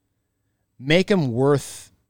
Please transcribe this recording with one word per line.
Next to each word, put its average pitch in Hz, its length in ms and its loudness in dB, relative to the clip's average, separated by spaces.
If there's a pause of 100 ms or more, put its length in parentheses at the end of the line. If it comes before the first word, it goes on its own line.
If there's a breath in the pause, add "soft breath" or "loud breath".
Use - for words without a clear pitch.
(800)
make 160 320 0
'em 156 200 0
worth 139 600 -2 (180)